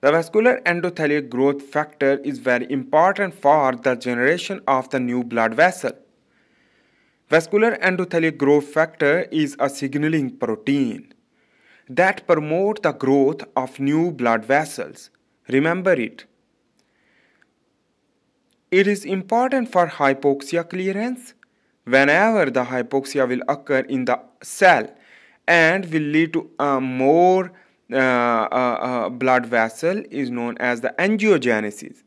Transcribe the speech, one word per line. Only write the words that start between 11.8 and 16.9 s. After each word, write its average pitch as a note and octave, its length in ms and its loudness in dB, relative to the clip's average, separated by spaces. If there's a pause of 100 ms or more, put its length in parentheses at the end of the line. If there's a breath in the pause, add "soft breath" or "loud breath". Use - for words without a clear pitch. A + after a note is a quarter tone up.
that F#3 380 0
promote F3 560 -2
the D#3 100 0
growth C#3 520 0 (120)
of C3 240 -6
new D#3 320 0
blood A#2+ 320 0
vessels. C#3 680 -4 (360)
Remember E3+ 460 0
it. A#2+ 320 -6 (2500)